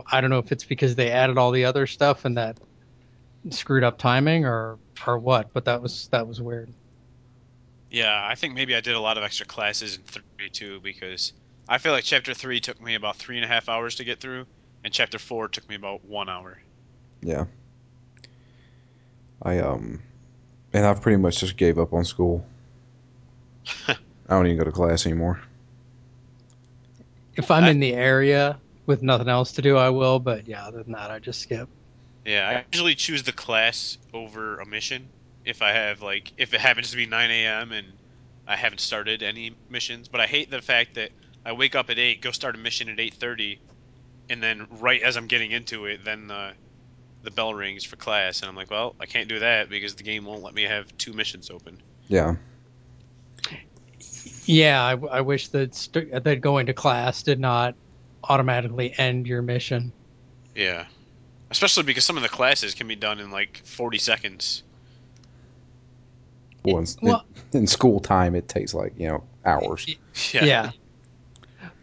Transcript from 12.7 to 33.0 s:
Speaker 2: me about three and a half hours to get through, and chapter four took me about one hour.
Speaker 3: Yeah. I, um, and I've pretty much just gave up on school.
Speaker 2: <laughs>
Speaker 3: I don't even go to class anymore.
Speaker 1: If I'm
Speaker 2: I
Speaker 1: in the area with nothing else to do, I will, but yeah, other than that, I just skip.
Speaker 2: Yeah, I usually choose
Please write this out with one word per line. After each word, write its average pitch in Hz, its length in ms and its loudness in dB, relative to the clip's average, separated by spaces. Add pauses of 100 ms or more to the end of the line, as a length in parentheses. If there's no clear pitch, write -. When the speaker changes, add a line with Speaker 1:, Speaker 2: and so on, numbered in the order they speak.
Speaker 2:
me 113 140 -8
about 104 220 -6
three 123 220 -12
and 117 60 -2
a 113 60 -6
half 117 200 0
hours 117 260 -4
to 131 80 -10
get 120 160 -8
through, 127 260 -12 (380)
and 110 100 -10
chapter 113 240 0
four 113 300 -6
took - 200 -12
me 104 80 -12
about 98 300 -10
one 101 240 -8
hour. 92 300 -12 (600)
Speaker 3:
Yeah. 80 240 -4 (2000)
I, 90 180 0
um, 110 420 -4 (720)
and 104 120 4
I've 101 160 4
pretty 107 160 6
much 90 220 2
just 92 180 -4
gave 85 220 4
up 82 120 2
on 85 140 2
school. 87 400 0 (1200)
Speaker 2:
<laughs> - 200 -10
Speaker 3:
I 131 80 0 (340)
don't 92 180 6
even 85 120 4
go 80 40 4
to 78 80 0
class 85 360 2
anymore. 82 340 0 (1900)
Speaker 1:
If - 160 -6
I'm 165 140 8
Speaker 2:
I 165 60 10
Speaker 1:
in 143 80 6
the 131 160 4
area 139 640 4 (260)
with 139 160 2
nothing 123 260 4
else 127 260 2
to 139 100 -4
do, 139 120 8
I 131 140 8
will, 131 300 4
but 113 280 -2
yeah, 101 180 -12
other 113 180 -14
than 113 100 -12
that, 104 180 -10
I 110 60 -10
just 117 240 -12
skip. - 260 -8 (580)
Speaker 2:
Yeah, 101 220 0
I 123 240 -2
usually 170 220 2
choose 139 300 -4